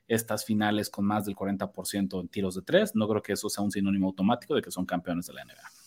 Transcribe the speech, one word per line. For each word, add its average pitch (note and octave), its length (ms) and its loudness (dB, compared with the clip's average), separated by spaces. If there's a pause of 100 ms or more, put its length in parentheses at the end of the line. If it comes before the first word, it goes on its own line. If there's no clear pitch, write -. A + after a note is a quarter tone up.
estas A2+ 360 0
finales G#2+ 440 2
con G2+ 160 -2
más G#2 220 2
del G2 80 -4
cuarenta G2 380 -2
por F#2 160 -10
ciento G2 320 -2
en E2+ 80 -6
tiros F#2+ 260 -2
de F#2 80 -6
tres, F#3+ 320 4
no G#2+ 140 2
creo G#2+ 120 2
que G#2 120 -4
eso G2+ 160 -2
sea G2+ 160 -2
un G2+ 80 0
sinónimo G2 340 2
automático G2 480 0
de A2 80 2
que - 80 -8
son F#2 160 -4
campeones F2 400 -4
de C#2+ 60 -16
la C2+ 100 -14
N - 100 -20
B - 60 -20
A. - 100 -18 (180)